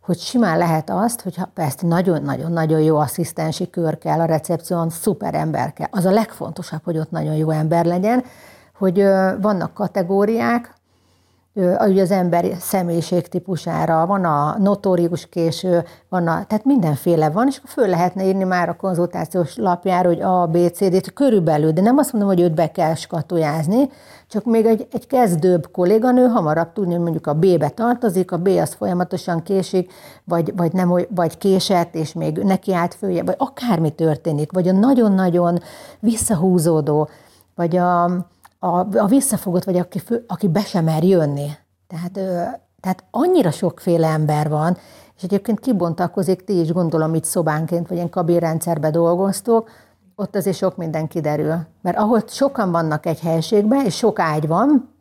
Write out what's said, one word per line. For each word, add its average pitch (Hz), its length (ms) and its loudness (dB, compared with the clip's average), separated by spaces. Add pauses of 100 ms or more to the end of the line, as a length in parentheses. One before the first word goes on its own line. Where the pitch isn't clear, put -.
hogy 175 160 -2
simán 202 400 0
lehet 165 320 0
azt, 214 320 -2
hogyha 180 320 -8
persze 165 340 -4
nagyon-nagyon-nagyon 160 920 0
jó 156 160 4
asszisztensi 160 720 -4
kör 160 280 -2
kell 156 220 -2
a 165 60 2
recepción, 165 640 -2
szuper - 440 -4
ember 156 400 -4
kell. 156 180 -8
Az 180 140 -2
a 185 60 4
legfontosabb, 175 720 -4
hogy 170 140 -4
ott 156 140 -6
nagyon 156 240 -4
jó 156 140 0
ember 160 360 0
legyen, 202 380 0 (540)
hogy, 190 220 0
ö, 190 320 4 (100)
vannak 185 320 -2
kategóriák, 208 1000 -2 (800)
ö, 190 340 2
ugye 190 140 4
az 180 100 2
ember 180 340 2 (140)
személyiségtípusára, 170 1500 -2
van 190 200 0
a 151 320 0
notórius 185 720 0
késő, 170 540 -2 (260)
van 175 180 -2
a, 165 180 -2
tehát 214 200 -4
mindenféle 165 640 2
van, 208 180 0
és 277 100 -2
akkor - 120 -20
föl 247 180 0
lehetne 180 380 0
írni 190 180 0
már 180 260 0
a 170 60 -6
konzultációs 175 840 -2
lapjára, 180 500 0
hogy 170 140 2
A, 180 260 2
B, 165 100 0 (140)
C, 196 180 0
D, 185 240 0
körülbelül, 165 580 2
de 160 100 0
nem 240 160 4
azt 277 160 0
mondom, 202 160 0
hogy 185 120 2
őt 175 120 2
be 156 180 0
kell 160 220 0
skatujázni, 160 960 -2 (380)
csak - 180 -6
még 226 200 2
egy, 226 260 2
egy - 160 -8
kezdőbb 180 640 2
kolléganő 226 560 4
hamarabb 165 460 0
tudni, 185 200 -2
hogy 170 100 0
mondjuk 160 240 -2
a 147 60 0
B-be 156 360 4
tartozik, 220 600 0
a 175 60 -4
B 175 100 -2
az 175 260 2
folyamatosan 180 680 -4
késik, 185 480 -2 (320)
vagy, 170 320 -2
vagy 170 180 0
nem 185 180 2
oly-, 180 240 0
vagy 170 220 -2
késett, 185 580 0
és 156 180 -4
még 156 240 -4
neki 190 360 0
állt 175 200 -2
följe, 180 300 -4
vagy 185 140 -2
akármi 185 540 -2
történik, 151 600 -2
vagy 185 160 0
a 185 40 2
nagyon-nagyon 185 880 2 (400)
visszahúzódó, 165 1120 2 (460)
vagy 170 220 -2
a, 175 260 2 (560)
a, 180 340 -2
a 214 140 2
visszafogott, 202 560 0
vagy 180 140 0
aki 175 220 -4
fő-, 233 280 -6
aki 196 200 -4
be 165 140 2
sem 185 220 -2
mer 160 200 0
jönni. 151 440 2 (400)
Tehát, 175 300 -10
ö, 185 240 -4 (400)
tehát 185 300 -4
annyira 294 400 2
sokféle 170 560 0
ember 151 420 0
van, 156 280 0 (400)
és - 60 -12
egyébként 202 360 -2
kibontakozik, 180 840 -2
ti 190 160 0
is 165 120 0
gondolom 160 440 0
itt 160 80 0
szobánként, 165 640 -2
vagy 175 100 -6
ilyen 175 120 -4
kabinrendszerbe 165 800 0
dolgoztok, 190 800 0 (460)
ott 202 200 -8
azért 190 220 -2
sok 185 200 -2
minden 160 300 -4
kiderül. 151 480 -2 (260)
Mert 175 160 -2
ahol 214 300 2
sokan 277 440 -2
vannak 160 340 -2
egy 165 140 -2
helységben, 208 680 0
és 190 100 -2
sok 214 240 0
ágy 156 280 0
van 233 420 2 (120)